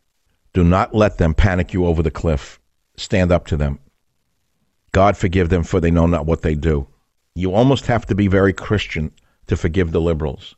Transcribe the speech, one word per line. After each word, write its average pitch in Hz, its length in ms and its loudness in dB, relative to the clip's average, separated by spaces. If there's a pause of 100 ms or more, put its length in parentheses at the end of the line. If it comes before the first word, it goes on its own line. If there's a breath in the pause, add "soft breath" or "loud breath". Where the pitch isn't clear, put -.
(540)
do 90 100 4
not 92 300 2
let 104 240 2
them 82 160 2
panic 92 400 0
you 90 100 0
over 85 180 0
the 78 80 0
cliff. - 480 -4 (380)
Stand 92 340 0
up 87 180 0
to 82 100 -2
them. 71 200 -4 (1160)
God 98 260 2
forgive 90 320 0
them, 85 140 0
for 92 160 -2
they 82 100 2
know 85 160 4
not 85 180 0
what 80 160 -2
they 80 140 -2
do. 73 340 -2 (460)
You 90 180 -4
almost 123 340 2
have 117 200 -2
to 113 80 -2
be 101 120 2
very 95 280 2
Christian - 580 -6 (360)
to - 80 -2
forgive 85 360 -2
the 85 80 0
liberals. 78 580 -4